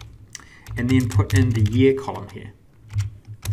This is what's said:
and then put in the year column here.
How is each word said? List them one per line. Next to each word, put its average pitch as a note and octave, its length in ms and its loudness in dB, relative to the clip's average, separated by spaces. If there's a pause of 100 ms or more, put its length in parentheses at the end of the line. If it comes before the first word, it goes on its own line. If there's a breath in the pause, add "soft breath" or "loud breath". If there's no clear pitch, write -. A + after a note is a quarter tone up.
(760 loud breath)
and A#2+ 120 -2
then C3 180 4
put G2+ 280 0
in G2 160 4
the G#2+ 200 2
year C3 220 4
column G2 360 -8
here. G#2 220 -18 (1000)